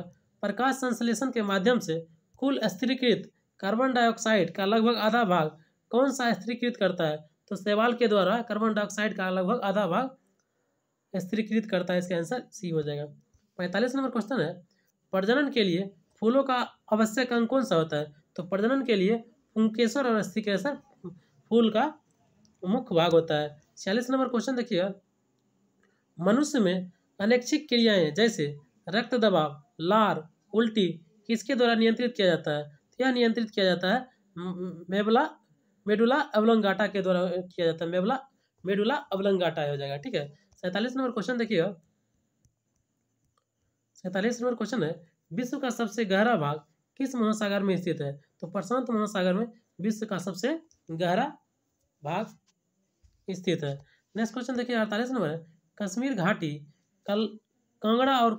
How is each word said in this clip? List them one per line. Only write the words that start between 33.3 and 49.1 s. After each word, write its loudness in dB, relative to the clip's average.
किया 0
जाता 2
है -2
म-, -8
मेबुला, 2
मेडुला 4
ऑब्लोंगाटा 4
के -2
द्वारा 2
किया -2
जाता -2
है, -4
मेबुला, 0
मेडुला 0
ऑब्लोंगाटा 0
हो -2
जाएगा, -6
ठीक -8
है। -2
सैंतालीस -4
नंबर -2
क्वेश्चन -4
देखिएगा, 0
सैंतालीस -4
नंबर 0
क्वेश्चन -4
है, -2
विश्व -4
का -4
सबसे -4
गहरा 2
भाग -2
किस -4
महासागर 0
में 2
स्थित -2
है, -4
तो -10
प्रशांत -4
महासागर 0